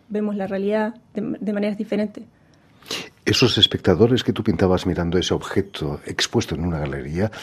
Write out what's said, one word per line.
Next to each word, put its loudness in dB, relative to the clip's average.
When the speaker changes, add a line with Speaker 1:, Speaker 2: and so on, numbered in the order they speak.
Speaker 1:
vemos -2
la -4
realidad -2
de, -4
de -2
maneras -2
diferentes. -4
Speaker 2:
Esos 4
espectadores 4
que 0
tú -4
pintabas 2
mirando 0
ese 0
objeto -4
expuesto -2
en -4
una -2
galería, -4